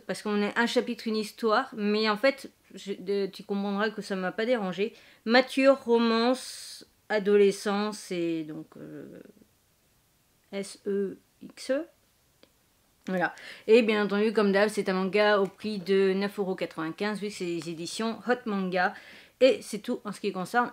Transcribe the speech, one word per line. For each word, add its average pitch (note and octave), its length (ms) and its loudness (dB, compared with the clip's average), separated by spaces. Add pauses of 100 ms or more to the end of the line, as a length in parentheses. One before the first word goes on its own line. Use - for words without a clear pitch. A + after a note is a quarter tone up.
parce F#3 160 -8
qu'on G#3 220 0
est G3+ 120 -2
un A#3 120 2
chapitre, A#3 400 -2
une A3 80 -2
histoire, A3 600 -2
mais G#3+ 320 0
en G#3 100 2
fait, C4+ 340 0 (240)
je, G3 240 -10
de, G3 260 -2
tu - 180 -10
comprendras G3+ 460 -2
que G#3+ 140 -8
ça G3+ 120 -6
m'a F#3 160 -4
pas A3+ 140 -4
dérangé. G#3 480 -2 (320)
Mature, C4 580 4
romance, A#3 1040 0 (240)
adolescence G#3 1040 2
et E3+ 320 -2
donc, D#3 240 -12 (100)
euh, D3+ 420 -16 (1300)
S G3 340 -10
E G3 320 -2 (240)
X - 300 -8
E. D4 160 -2 (1200)
Voilà. F3+ 260 0 (320)
Et A3+ 160 8
bien G#3+ 220 2
entendu, G#3 300 0
comme G#3 180 4
d'hab, G3+ 180 4
c'est G3+ 180 -4
un F#3+ 60 2
manga G3+ 460 4
au G3 80 2
prix G#3 320 -8
de F#3+ 340 4
neuf G3 240 -4
euros F#3+ 160 -2
quatre-vingt-quinze, F3+ 640 -6
vu G#3 100 -6
que G#3 40 -10
c'est F#3 120 -8
les E3+ 220 -4
éditions F3 600 -6
Hot A#3+ 180 0
Manga. F#3+ 480 0 (480)
Et B3+ 220 6
c'est - 160 -8
tout A#3+ 260 -6
en G#3 60 -8
ce - 80 -12
qui G3+ 120 -4
concerne G3 420 -2